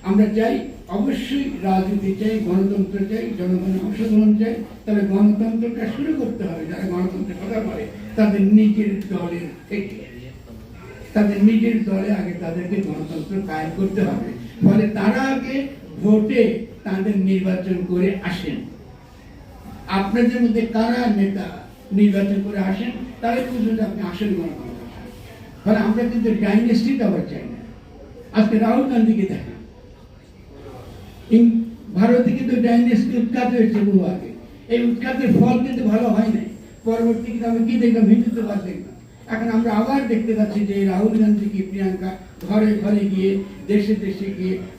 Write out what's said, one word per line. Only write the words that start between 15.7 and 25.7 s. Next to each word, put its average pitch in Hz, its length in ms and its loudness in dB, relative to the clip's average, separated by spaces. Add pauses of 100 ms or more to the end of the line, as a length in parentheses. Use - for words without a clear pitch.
ভোটে 214 640 2 (180)
তাদের 196 340 -2
নির্বাচন 185 720 0
করে 185 340 0
আসেন। - 320 -6 (1300)
আপনাদের 233 540 0
মধ্যে 226 200 2
কারা 233 560 0
নেতা 196 460 -2 (280)
নির্বাচন 202 520 4
করে - 160 -4
আসেন, 196 320 -2 (300)
তারা 240 140 0
কিন্তু 226 480 -2
আপনি - 180 -6
আসল 180 240 -6
গণতন্ত্র - 680 -6
চান। - 120 -16 (580)
ফলে 208 140 4